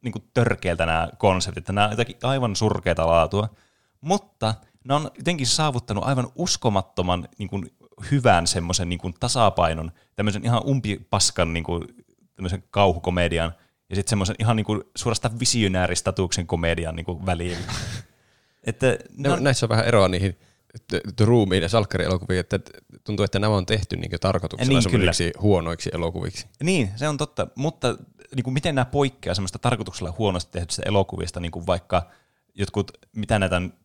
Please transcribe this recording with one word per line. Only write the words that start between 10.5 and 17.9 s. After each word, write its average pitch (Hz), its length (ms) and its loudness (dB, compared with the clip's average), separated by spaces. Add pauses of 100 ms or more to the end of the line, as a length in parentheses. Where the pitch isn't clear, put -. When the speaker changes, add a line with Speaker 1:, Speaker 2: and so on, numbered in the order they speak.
Speaker 1:
umpipaskan 101 880 0
niinku 85 320 -4 (500)
tämmöisen 92 360 -6
kauhukomedian 85 840 2 (380)
ja 95 60 -6
sit 98 120 -2
semmoisen 101 300 0
ihan 110 180 2
niinku 107 260 0 (140)
suorastaan 117 440 -4
visionääristatuksen 92 1040 0
komedian 85 500 -2
niinku 85 300 -6
väliin. 87 360 -2
<laughs> - 40 -10 (1000)